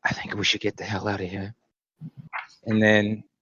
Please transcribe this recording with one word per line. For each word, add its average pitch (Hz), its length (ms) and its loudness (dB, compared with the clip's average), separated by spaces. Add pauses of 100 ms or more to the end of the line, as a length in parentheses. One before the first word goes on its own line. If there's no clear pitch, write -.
I - 100 -2
think - 220 -8
we 101 80 -4
should 101 180 0
get 104 160 -2
the - 60 -12
hell 101 240 -4
out 101 140 -2
of 92 80 -4
here. 98 240 -8 (1120)
And 110 160 2
then 107 420 6 (180)